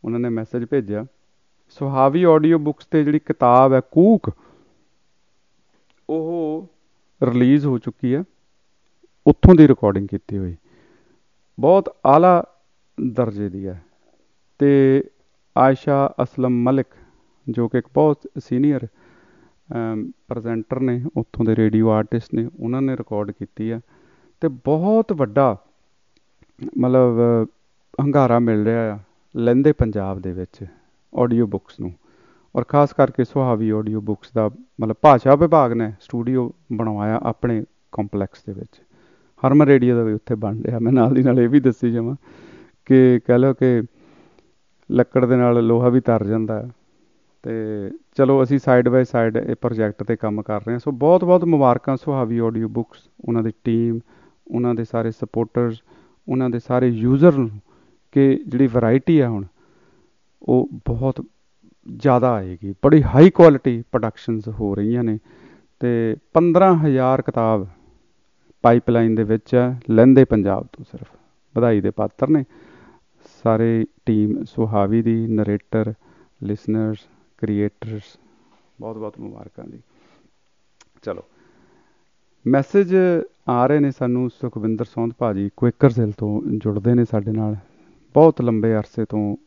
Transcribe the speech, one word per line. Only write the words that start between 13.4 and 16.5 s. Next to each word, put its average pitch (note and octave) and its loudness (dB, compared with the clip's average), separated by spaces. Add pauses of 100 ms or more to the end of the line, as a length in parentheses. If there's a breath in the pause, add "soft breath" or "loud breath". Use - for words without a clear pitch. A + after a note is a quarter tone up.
ਦੀ F#2+ -12
ਹੈ। F2+ -14 (760)
ਤੇ C#3 4 (540)
ਆਇਸ਼ਾ C#3 0 (100)
ਅਸਲਮ B2 -2